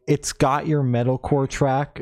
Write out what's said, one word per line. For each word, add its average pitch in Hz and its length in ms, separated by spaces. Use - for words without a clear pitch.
it's - 260
got 143 340
your 147 160
metalcore 127 640
track 139 520